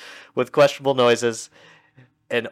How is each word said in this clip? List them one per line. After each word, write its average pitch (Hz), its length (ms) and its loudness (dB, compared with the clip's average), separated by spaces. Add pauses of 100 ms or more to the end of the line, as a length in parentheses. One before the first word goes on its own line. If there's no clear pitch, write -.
(340)
with 127 180 -4
questionable 139 440 2
noises, 120 560 0 (800)
an 117 200 -4